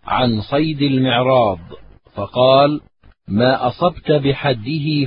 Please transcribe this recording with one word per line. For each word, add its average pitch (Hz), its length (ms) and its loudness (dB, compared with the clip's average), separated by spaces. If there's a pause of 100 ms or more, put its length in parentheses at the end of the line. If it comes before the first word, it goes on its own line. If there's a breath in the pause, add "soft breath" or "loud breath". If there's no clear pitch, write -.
عن 113 380 -2
صيد 147 400 -4
المعراض، 127 800 2 (540)
فقال: 135 680 2 (460)
ما 123 400 0
أصبت 165 440 -4
بحده 143 960 -2